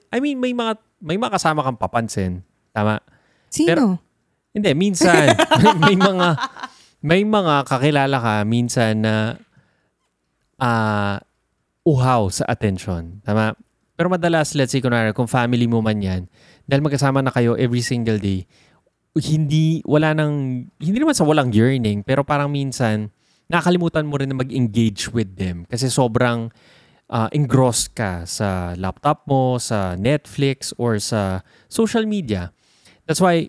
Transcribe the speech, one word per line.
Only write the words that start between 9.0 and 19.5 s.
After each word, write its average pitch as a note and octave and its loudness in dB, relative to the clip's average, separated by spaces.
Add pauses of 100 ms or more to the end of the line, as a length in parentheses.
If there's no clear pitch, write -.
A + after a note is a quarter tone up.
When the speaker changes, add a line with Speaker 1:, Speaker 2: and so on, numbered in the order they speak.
Speaker 1:
ah, G#2+ -2 (640)
uhaw B2+ 2
sa - -4
attention. F#2 -4
Tama? A2 0 (400)
Pero E3 -2
madalas, E3+ 0
let's C3+ 0
say, C#3 0
kunwari, A#2 0
kung A#2+ -2
family A#2+ 0
mo A2+ 2
man A2 0
yan, F#2 -4 (320)
dahil C#3 0
magkasama C3+ 0
na C3 0
kayo A#2 2
every A#2+ 0
single A#2 -2
day, F#2+ -2 (720)
hindi, D#3 0